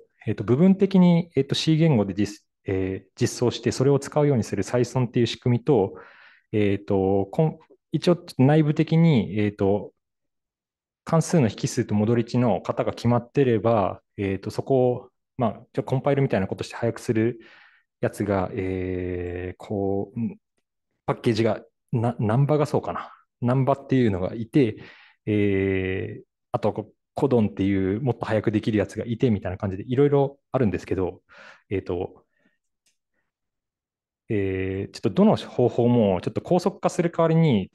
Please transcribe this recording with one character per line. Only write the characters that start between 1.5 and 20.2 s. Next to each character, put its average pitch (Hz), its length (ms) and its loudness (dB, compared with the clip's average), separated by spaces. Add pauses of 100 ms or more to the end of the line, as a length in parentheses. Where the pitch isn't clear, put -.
C 160 220 2
言 156 200 4
語 101 80 2
で 98 80 -4
実-、 98 300 -4 (220)
え 95 400 -4
ー、 - 160 -16
実 - 180 -2
装 120 120 2
し - 80 -6
て、 - 120 0
そ - 120 -2
れ 139 60 4
を 139 100 4
使 - 220 -2
う 147 60 2
よ 139 80 2
う - 20 0
に 104 60 0
す - 120 -8
る 98 80 -2
採 123 220 0
寸 127 200 -2
っ 110 60 -6
て 127 80 0
い 120 40 4
う - 40 2
仕 - 120 -8
組 120 200 2
み 120 40 -12
と、 101 320 2 (560)
え 104 240 2
ー - 60 -6
っ - 40 -20
と、 98 460 0
こ 160 120 0
ん-、 156 160 -2 (320)
一 160 180 0
応 170 140 0 (140)
内 151 260 6
部 147 100 0
的 160 240 2
に、 123 420 4
え 104 80 2
ー 101 40 -2
っ 104 40 -8
と、 98 360 0 (1120)
関 165 180 2
数 - 200 2
の 110 80 4
引 - 180 -4
数 - 180 -2
と 107 100 -2
戻 107 200 2
り 117 80 2
値 123 140 -4
の 113 240 2
型 123 240 -4
が 104 80 -2
決 - 140 -4
ま 120 100 4
っ - 140 -6
て 143 120 2
れ 117 160 2
ば、 98 420 0 (140)
え 98 200 -2
ー - 20 -4
っ - 20 -20
と、 107 120 -10
そ - 120 -6
こ 127 280 2
を、 120 180 -8 (280)
ま 120 100 0
あ、 101 60 -4 (200)
じ - 60 -6
ゃ - 20 -2
あ - 20 -6
コ 131 140 -2
ン 127 40 -4
パ 143 100 0
イ 139 40 0
ル 139 60 0
み 135 80 0
た 113 80 0
い - 20 0
な 95 80 -2
こ 101 80 -8
と - 80 -6
し - 60 -12
て - 60 -14
早 117 180 -2
く - 60 -16
す - 140 -4
る 113 260 0 (600)
や 113 120 -2
つ - 120 -6
が、 95 300 -2
え 90 1000 -6
ー、 - 40 -20
こ 98 580 -4
う、 117 40 -6
ん、 113 180 -6 (680)